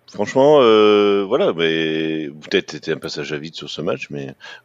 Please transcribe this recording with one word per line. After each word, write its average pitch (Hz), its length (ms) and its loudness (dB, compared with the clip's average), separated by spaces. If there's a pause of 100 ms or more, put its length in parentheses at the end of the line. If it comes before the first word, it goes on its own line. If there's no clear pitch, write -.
(120)
Franchement, 135 500 2
euh, 104 640 4
voilà, 143 240 0
mais 80 760 -2
peut-être 76 440 -6
c'était 78 200 -8
un 76 40 -6
passage 73 360 -10
à 76 40 -4
vide 78 180 -12
sur 73 140 -14
ce - 140 -12
match, 113 280 -6
mais, 71 240 -12 (300)